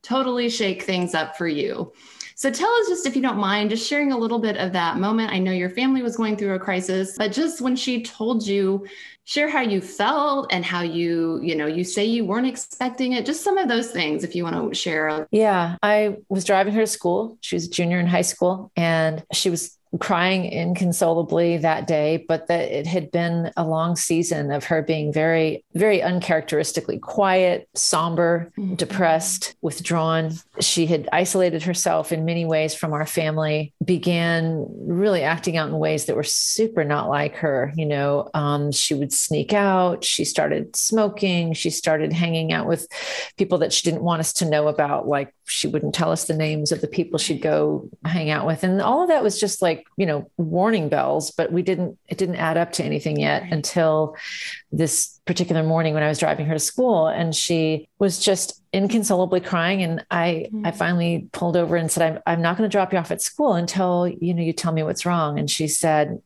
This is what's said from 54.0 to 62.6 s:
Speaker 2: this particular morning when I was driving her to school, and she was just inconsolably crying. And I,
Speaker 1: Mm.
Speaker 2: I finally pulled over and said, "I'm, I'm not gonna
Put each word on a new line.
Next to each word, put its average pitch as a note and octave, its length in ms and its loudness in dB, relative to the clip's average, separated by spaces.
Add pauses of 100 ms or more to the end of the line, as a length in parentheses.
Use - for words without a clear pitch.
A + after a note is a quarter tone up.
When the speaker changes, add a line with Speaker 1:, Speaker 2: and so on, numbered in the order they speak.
Speaker 2:
this - 540 -2
particular F3 380 0
morning D#3+ 320 2
when D#3 80 2
I D3+ 60 2
was D3 100 -2
driving D3+ 260 2
her D#3 80 0
to D#3 60 0
school, G3 480 2
and E3 260 0
she D#3 540 0 (100)
was F#3+ 220 2
just - 420 0 (120)
inconsolably F#3+ 680 2
crying. F3+ 420 0
And E3 300 -2
I, E3+ 420 0
Speaker 1:
Mm. G#3+ 140 -4
Speaker 2:
I - 40 0
finally E3+ 600 0
pulled F3 240 -2
over E3+ 200 2
and E3 140 0
said, E3+ 140 2
"I'm, D#3 240 0
I'm E3+ 140 2
not E3+ 160 2
gonna A3 120 2